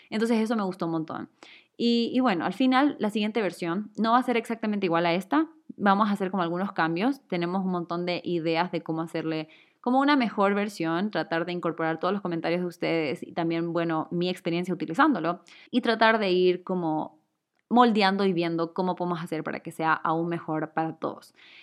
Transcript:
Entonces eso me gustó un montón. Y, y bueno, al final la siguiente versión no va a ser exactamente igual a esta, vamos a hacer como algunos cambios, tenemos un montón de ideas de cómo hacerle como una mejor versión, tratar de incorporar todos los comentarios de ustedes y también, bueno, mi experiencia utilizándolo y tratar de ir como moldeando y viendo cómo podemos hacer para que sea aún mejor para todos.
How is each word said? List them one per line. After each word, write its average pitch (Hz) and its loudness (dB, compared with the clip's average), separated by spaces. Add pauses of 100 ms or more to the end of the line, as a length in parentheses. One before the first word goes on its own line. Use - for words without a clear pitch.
Entonces 226 0
eso 220 0
me 214 -2
gustó 180 -4
un 165 -2
montón. - -6 (460)
Y, 233 2
y 247 2
bueno, 202 2
al 185 -2
final 262 2
la 214 0
siguiente 214 -2
versión 180 -4
no 220 2
va 240 6
a 247 2
ser 247 0
exactamente 214 -2
igual 170 2
a 170 4
esta, 285 0 (300)
vamos 202 4
a - 0
hacer 190 -2
como 190 -2
algunos 180 -2
cambios, 175 0
tenemos 180 -2
un 185 -2
montón 175 -4
de 175 -2
ideas 170 0
de 165 -4
cómo 160 -4
hacerle 160 -6 (320)
como 254 0
una 285 4
mejor 202 2
versión, 202 -2
tratar 165 -2
de 175 -6
incorporar 165 -2
todos 180 0
los 202 -2
comentarios 170 -2
de 180 -4
ustedes 165 -2
y - -14
también, 170 -2
bueno, 165 -2
mi 175 -2
experiencia 180 -4
utilizándolo 175 0 (300)
y 247 2
tratar 226 4
de 196 2
ir 180 4
como 165 -2 (480)
moldeando 208 4
y 190 4
viendo 165 -2
cómo 185 -2
podemos 175 -4
hacer 160 -6
para - -6
que 160 -12
sea 160 0
aún 165 0
mejor 156 -4
para 160 -2
todos. - -8 (280)